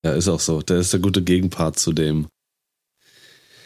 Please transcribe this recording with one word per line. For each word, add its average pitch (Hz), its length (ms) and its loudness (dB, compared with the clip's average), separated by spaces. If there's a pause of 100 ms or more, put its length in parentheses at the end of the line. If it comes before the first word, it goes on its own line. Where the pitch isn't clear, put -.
Ja, 78 80 0
ist 87 140 0
auch 85 120 0
so. 78 220 -2
Der 90 160 0
ist 87 160 0
der 95 60 0
gute 95 240 2
Gegenpart 90 560 0
zu 82 120 0
dem 78 360 0 (1400)